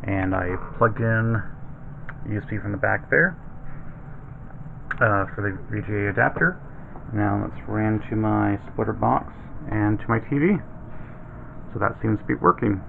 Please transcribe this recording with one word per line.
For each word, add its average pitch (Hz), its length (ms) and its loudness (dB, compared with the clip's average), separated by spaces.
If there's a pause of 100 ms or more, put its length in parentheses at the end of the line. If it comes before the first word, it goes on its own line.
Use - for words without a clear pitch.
And 95 300 2
I 92 220 0 (200)
plugged 113 240 4
in 113 420 4 (840)
U 104 80 0
S - 140 -2
B 107 80 0
from 101 140 -2
the 101 40 -2
back 104 320 0
there, 165 260 6 (1700)
uh, 101 240 6 (100)
for - 60 -6
the 101 160 0 (180)
V 104 120 0
G 107 60 -4 (120)
A 101 60 2
adapter. 139 480 2 (560)
Now 104 280 2
let's - 240 -6
ran 107 340 2 (100)
to 113 60 0
my 107 420 4 (120)
splitter 113 220 0
box 113 400 2 (380)
and 107 300 2
to - 60 -6
my 117 120 4
T 139 200 -2
V. 175 200 6 (1120)
So 120 60 -4
that 101 240 2
seems 107 160 2
to - 80 -8
be 123 80 2
working. 104 540 4